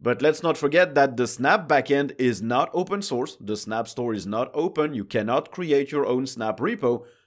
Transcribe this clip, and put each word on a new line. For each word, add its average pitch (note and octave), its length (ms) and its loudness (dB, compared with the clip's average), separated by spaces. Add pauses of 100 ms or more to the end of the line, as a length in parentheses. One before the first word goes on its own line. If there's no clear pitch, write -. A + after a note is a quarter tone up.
But A#2 200 0
let's D3+ 220 4
not E3 140 2
forget D3 380 4
that C3+ 220 4
the B2 100 2
Snap D3 420 2
backend C#3+ 500 2
is A#2+ 240 2
not B2 300 0
open F#3 300 -2
source, B2 380 -4
the G#2 160 -6
Snap A2 320 -6
store A#2+ 260 -4
is F#2 120 -6
not A2+ 260 -4
open, D3+ 420 -2
you G#2 100 -4
cannot A#2 460 -2
create C#3+ 420 0
your D3 140 0
own B2+ 200 0
Snap A2 320 -4
repo, B2+ 460 -2 (220)